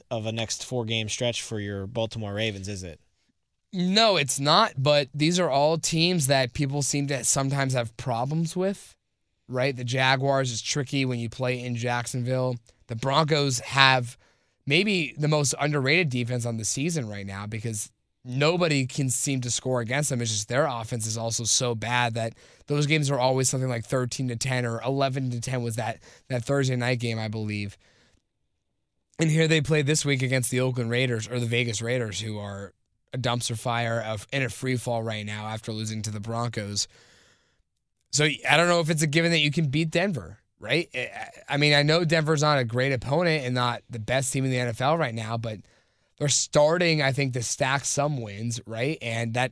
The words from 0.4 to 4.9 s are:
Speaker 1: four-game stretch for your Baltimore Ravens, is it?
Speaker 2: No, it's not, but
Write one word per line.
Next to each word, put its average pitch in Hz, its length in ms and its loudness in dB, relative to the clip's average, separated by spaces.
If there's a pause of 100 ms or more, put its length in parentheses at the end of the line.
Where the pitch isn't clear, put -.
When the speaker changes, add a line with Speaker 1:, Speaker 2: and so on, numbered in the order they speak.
Speaker 1:
four-game 113 440 -4
stretch 120 340 -2
for 110 160 -8
your 101 260 -6
Baltimore 110 480 -6
Ravens, 101 340 -4
is 98 140 -8
it? 85 180 -14 (720)
Speaker 2:
No, 196 460 4
it's 139 220 0
not, 170 380 4
but 143 360 4